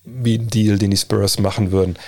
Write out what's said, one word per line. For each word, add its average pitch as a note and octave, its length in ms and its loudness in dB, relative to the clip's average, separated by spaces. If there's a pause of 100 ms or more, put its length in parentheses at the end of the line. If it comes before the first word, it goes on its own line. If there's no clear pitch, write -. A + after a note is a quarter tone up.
wie A#2+ 320 -2
ein A#2 100 -4
Deal, G#2+ 300 2
den G2+ 140 2
die G2 60 2
Spurs G2+ 420 0
machen G2 320 0
würden. F#2 260 0 (100)